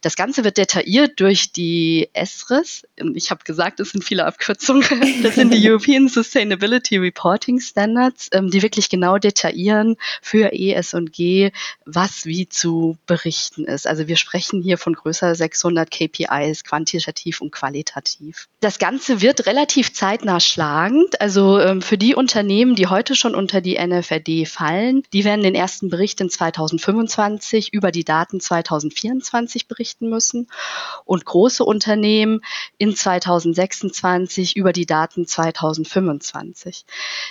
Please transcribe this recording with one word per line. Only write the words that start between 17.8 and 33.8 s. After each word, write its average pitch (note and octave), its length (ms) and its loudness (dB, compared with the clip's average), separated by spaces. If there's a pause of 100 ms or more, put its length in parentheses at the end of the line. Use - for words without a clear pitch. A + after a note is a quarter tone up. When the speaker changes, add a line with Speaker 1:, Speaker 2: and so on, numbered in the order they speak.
Speaker 1:
Das G#3 180 -2
Ganze A3+ 420 0
wird A#3 260 4
relativ C#4 460 0
zeitnah G3 480 0
schlagend. F3+ 800 2
Also, G3 380 6
ähm, F#3+ 240 4
für G#3+ 160 0
die A3+ 160 4
Unternehmen, A3+ 600 4
die F#3 120 2
heute G3+ 280 0
schon - 200 0
unter F#3+ 260 0
die F3+ 160 -2
N F3 160 0
F F3 180 0
R D#3+ 100 -2
D D#3+ 260 -2
fallen, G#3+ 560 0 (100)
die G3 120 2
werden G#3 180 2
den F#3+ 120 4
ersten F#3 360 -4
Bericht F#3 300 -2
in F3+ 100 -2
zweitausendfünfundzwanzig G3+ 1400 -2
über G3 200 0
die E3+ 120 -2
Daten E3+ 360 -2
zweitausendvierundzwanzig G#3+ 1300 -4
berichten A#3 400 -8
müssen A#3 400 -2 (560)
und F3+ 200 -2
große A#3 400 2
Unternehmen G#3+ 800 2 (360)
in G#3 160 0
zweitausendsechsundzwanzig F3+ 1600 -2